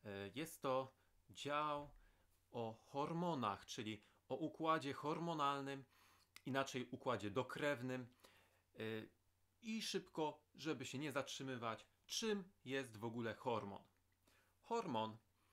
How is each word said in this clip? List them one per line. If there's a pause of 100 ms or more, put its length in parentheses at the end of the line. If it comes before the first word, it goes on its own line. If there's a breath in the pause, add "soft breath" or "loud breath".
E,
jest
to (360 soft breath)
dział (600 soft breath)
o (100)
hormonach,
czyli (260 loud breath)
o
układzie
hormonalnym, (640 loud breath)
inaczej
układzie
dokrewnym. (680 loud breath)
E, (840)
i
szybko, (120)
żeby
się
nie
zatrzymywać, (200)
czym (120)
jest
w
ogóle
hormon? (800 soft breath)
Hormon (360 soft breath)